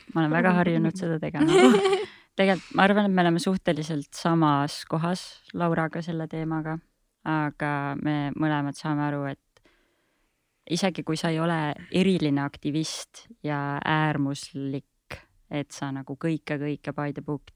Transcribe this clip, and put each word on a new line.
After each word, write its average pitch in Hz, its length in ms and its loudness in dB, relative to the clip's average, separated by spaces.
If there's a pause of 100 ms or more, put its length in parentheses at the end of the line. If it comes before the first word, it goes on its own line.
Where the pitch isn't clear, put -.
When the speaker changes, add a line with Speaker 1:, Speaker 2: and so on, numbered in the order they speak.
Speaker 1:
Ma 160 120 0
olen 156 120 2
väga 175 200 4
harjunud 165 440 2
seda 165 200 -2
tegema. 285 320 2 (480)
Speaker 2:
<laughs> - 400 -10
Speaker 1:
Tegelikult 190 400 0
ma 185 80 8
arvan, 202 240 4
et 185 80 2
me 175 80 4
oleme 170 160 2
suhteliselt 156 720 -2
samas 151 720 2
kohas 170 400 -2 (320)
Lauraga 165 440 0
selle 160 280 -6
teemaga, 160 480 -4 (480)
aga 151 460 -2 (260)
me 147 400 -2
mõlemad 147 400 0
saame 147 260 -2
aru, 143 220 -2
et - 400 -12 (1000)
isegi 170 360 -2
kui 160 140 -4
sa 165 160 -2
ei 160 80 0
ole 170 160 0 (320)
eriline 165 560 2
aktivist - 800 -6 (160)
ja 143 400 -4
äärmuslik, 139 1040 -2 (680)
et 143 240 -4
sa 143 160 -6
nagu 135 240 -8
kõike, 156 400 -2
kõike 143 400 -6
by 147 160 -4
the 139 100 -8
book - 340 -8